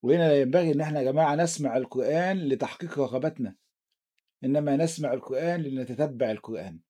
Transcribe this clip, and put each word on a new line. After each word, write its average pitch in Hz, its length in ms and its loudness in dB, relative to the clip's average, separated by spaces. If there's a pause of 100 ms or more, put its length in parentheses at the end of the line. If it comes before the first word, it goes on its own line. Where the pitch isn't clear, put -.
وهنا 160 260 4
لا 143 120 6
ينبغي 156 320 4
إن 143 80 2
إحنا 151 200 -2
يا 135 120 0
جماعة 135 220 2
نسمع 156 420 0
القرآن 151 720 0
لتحقيق 135 500 -4
رغبتنا، 131 580 -2 (880)
إنما 143 320 0
نسمع 156 360 0
القرآن 160 500 -2
لنتتبع 131 680 -2
القرآن. 95 600 -8